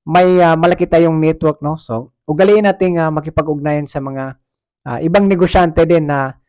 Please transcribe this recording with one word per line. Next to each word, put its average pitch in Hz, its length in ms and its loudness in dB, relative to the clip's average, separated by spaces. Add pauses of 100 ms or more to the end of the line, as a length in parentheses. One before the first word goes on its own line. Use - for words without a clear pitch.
may, 180 400 2
ah, 165 160 4
malaki 175 320 0
tayong 165 320 2
network, 156 440 -2
no? 156 160 -6
So, 120 360 -10 (120)
ugaliin 202 400 2
nating, 185 320 0
ah, 160 80 0
makipag-ugnayan 151 800 -4
sa 147 120 -8
mga, 135 360 -10 (520)
ah, 123 120 -8
ibang 175 240 2
negosyante 175 640 2
din 160 200 2
na 139 280 -4 (120)